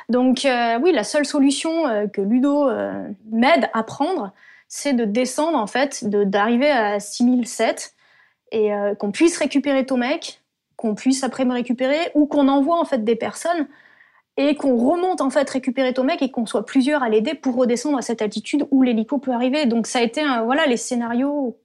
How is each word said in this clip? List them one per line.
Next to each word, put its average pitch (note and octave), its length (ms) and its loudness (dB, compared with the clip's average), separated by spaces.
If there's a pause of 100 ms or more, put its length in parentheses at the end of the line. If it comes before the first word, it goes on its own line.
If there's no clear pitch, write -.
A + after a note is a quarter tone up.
Donc, B3 340 2
euh, A#3+ 380 2
oui, F4+ 100 4
la A3+ 120 2
seule D4 220 0
solution, D4 600 2
euh, G#3 200 0
que G3+ 140 -4
Ludo, C4+ 460 2
euh, G3 400 -4 (240)
m'aide B3+ 420 4
à A3+ 100 -2
prendre, C#4 500 -4 (340)
c'est - 260 -4
de A#3 120 2
descendre, B3+ 540 0
en G#3 80 -2
fait, B3+ 420 -2
de, G3+ 140 2
d'arriver A#3 480 2
à G#3 280 0
six - 240 -4
mille B3 240 2
sept - 460 -4 (580)
et, G#3+ 220 0
euh, G3+ 220 -2
qu'on G3+ 160 -4
puisse E4 260 2
récupérer C#4 480 0
Tomek, C4+ 560 -4 (340)
qu'on G#3+ 180 -4
puisse C4 300 0
après B3+ 220 -2
me B3 80 0
récupérer, B3+ 600 -2
ou D4 100 4
qu'on C#4+ 240 2
envoie, C#4+ 280 2
en E4 60 2
fait, B3 200 -2
des A3+ 120 2
personnes D4 520 -4 (680)
et C#4+ 200 2
qu'on C4+ 200 2
remonte, E4+ 460 0
en C4+ 80 0
fait, C#4+ 200 0
récupérer B3+ 440 -2
Tomek C4+ 280 0
et C4 100 -2
qu'on A#3 140 -4
soit G#3+ 200 -4
plusieurs C#4 360 2
à A#3+ 60 -2
l'aider A3 260 2
pour C4 220 -2
redescendre B3+ 420 2
à A#3 40 -2
cette A3+ 200 -4
altitude G#3+ 500 -2
où C4 100 4
l'hélico A#3+ 360 0
peut B3+ 140 -4
arriver. B3+ 360 0
Donc, A3+ 200 0
ça B3+ 120 -2
a - 20 2
été A#3 200 -2
un, B3+ 220 0
voilà, C#4 220 0
les A#3+ 120 2
scénarios A#3+ 880 -4